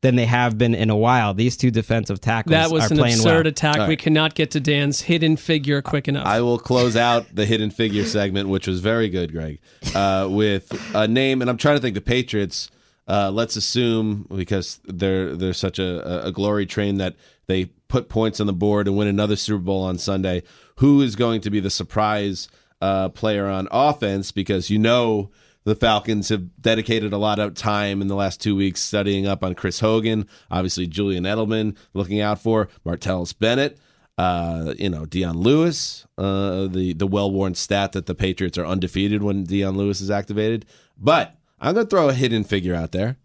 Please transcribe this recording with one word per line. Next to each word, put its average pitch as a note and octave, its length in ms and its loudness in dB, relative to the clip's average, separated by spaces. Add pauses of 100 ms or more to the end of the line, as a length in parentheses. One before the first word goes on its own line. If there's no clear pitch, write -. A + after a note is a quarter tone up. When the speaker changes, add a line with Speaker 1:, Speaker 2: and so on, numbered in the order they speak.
Speaker 1:
than B2+ 140 4
they A#2+ 120 4
have A#2+ 320 2
been A#2 160 4
in A2 160 2
a G#2 40 4
while. A2+ 380 4
These A#2 240 0
two B2+ 140 2
defensive A2 500 -2
tackles A2+ 300 0
Speaker 2:
That D#3+ 180 4
was D#3+ 140 2
Speaker 1:
are D#3+ 100 2
Speaker 2:
an D3+ 60 4
Speaker 1:
playing A#2+ 160 4
Speaker 2:
absurd D#3+ 300 4
Speaker 1:
well. - 20 2
Speaker 2:
attack. D3+ 300 0
Speaker 3:
All D#3 40 2
right. - 80 2
Speaker 2:
We D#3 60 2
cannot D#3 400 2
get D3+ 160 0
to D#3 80 0
Dan's C#3+ 420 0
Hidden D#3+ 360 2
Figure C#3+ 440 0
quick - 260 -2
enough. C#3 200 -2
Speaker 3:
I G#2+ 140 2
will A#2+ 180 2
close B2 360 2
out A#2 380 4
the G#2 140 0
Hidden G#2+ 240 0
Figure G#2 340 0
segment, G2+ 420 -2
which F#2+ 200 -2
was F#2 120 -2
very A2 300 0
good, F2 220 -4
Greg, D#2 280 -8 (360)
uh, G2 340 2
with G2+ 420 0 (220)
a G#2+ 140 2
name. C3 340 2
And B2 80 0
I'm A#2+ 80 -2
trying D3 200 4
to C3+ 40 0
think A#2+ 140 -2
the G2 60 -4
Patriots, A#2 680 -2 (380)
uh, G2 240 0
let's A2+ 240 -2
assume, A2 800 0
because F#2+ 500 -4
they're, F#2 500 -2
they're F#2 180 -2
such - 260 -4
a, F2+ 480 -4
a G2 40 -6
glory G2+ 360 -2
train, G2+ 320 -2
that F2+ 160 -4 (320)
they F#2 180 0 (220)
put A#2+ 200 -2
points A2 320 0
on G#2+ 60 0
the G2+ 80 0
board G#2 340 0
and G2 80 0
win G#2 120 2
another G#2 280 2
Super G2+ 280 -4
Bowl F#2+ 180 -2
on F#2 160 -2
Sunday. F#2+ 460 -2 (320)
Who C#3+ 260 6
is A#2 140 0
going A2+ 260 0
to A2 80 -6
be G#2 100 0
the F#2+ 120 -2
surprise, G#2 760 -2 (340)
uh, F#2+ 260 0
player G2+ 380 -2
on F#2+ 240 -4
offense? A#2 600 0
Because F#2+ 380 -2
you G#2 80 2
know A2 540 2 (320)
the G#2+ 120 2
Falcons G#2+ 540 0
have F#2 320 -4
dedicated A2 500 0
a G2+ 60 -2
lot G#2 220 0
of G#2 140 -2
time G#2 480 -2
in G2 60 -2
the G2 80 -2
last G2 240 -2
two G#2 160 0
weeks G2 240 0
studying G2 480 0
up G2 160 -2
on F#2 100 -2
Chris - 280 -4
Hogan, A2 440 2 (240)
obviously F2+ 380 -2
Julian F#2 380 -2
Edelman G#2+ 500 -2 (180)
looking G2 280 -2
out G#2 200 0
for, A2 280 2 (160)
Martellus F2 520 -6
Bennett, B2+ 400 0 (400)
uh, E2+ 600 -2
you G2 100 -2
know, D#2+ 160 -6
Dion E2+ 320 -2
Lewis, D3 720 0 (100)
uh, G2 500 -2
the, F#2 260 -2
the E2 120 -2
well-worn G2 480 0
stat G2 380 -2
that F#2 140 -4
the F2 100 -4
Patriots F#2+ 420 -2
are F2 80 -4
undefeated F#2+ 560 0
when G2 220 -2
Dion F#2+ 320 0
Lewis G2+ 240 0
is G2 100 -8
activated. G#2+ 560 -2 (320)
But C#3 380 2 (240)
I'm D#3 160 0
gonna A3+ 100 2
throw F#3 220 4
a C3+ 60 4
Hidden A#2 320 0
Figure F#2 280 -2
out E2 200 -4
there. A2 320 -2